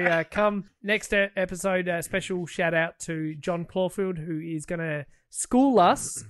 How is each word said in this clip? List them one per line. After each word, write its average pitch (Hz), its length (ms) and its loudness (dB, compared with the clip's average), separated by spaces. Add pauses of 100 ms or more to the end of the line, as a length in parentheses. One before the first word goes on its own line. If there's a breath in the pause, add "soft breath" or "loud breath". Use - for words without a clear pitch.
uh, 165 140 2
<laughs> - 80 -14
come. 208 340 0 (160)
Next 208 320 -2
e-, 202 220 4
episode, 185 540 -2
uh, 170 120 -2
special 180 440 -4
shout 165 280 0
out 165 260 0
to 156 360 -4
John 170 300 -4
Clawfield, 185 540 -2
who 156 200 -6
is 160 260 -6
gonna 160 400 -4 (240)
school 254 520 4
us - 480 4